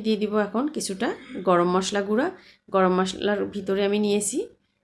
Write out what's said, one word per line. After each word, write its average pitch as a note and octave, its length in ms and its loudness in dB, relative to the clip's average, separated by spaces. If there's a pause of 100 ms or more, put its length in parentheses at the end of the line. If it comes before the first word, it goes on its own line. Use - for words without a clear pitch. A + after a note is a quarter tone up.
দিয়ে A3 180 2
দিব G#3 100 -2 (140)
এখন A3 180 -2 (100)
কিছুটা G3+ 340 -4 (400)
গরম F3 260 4
মশলা F#3+ 340 0
গুঁড়া। A3+ 180 2 (480)
গরম F#3 240 4
মশলার F#3+ 420 0 (140)
ভিতরে G3 340 -2
আমি G3+ 180 2
নিয়েছি G#3 320 0 (460)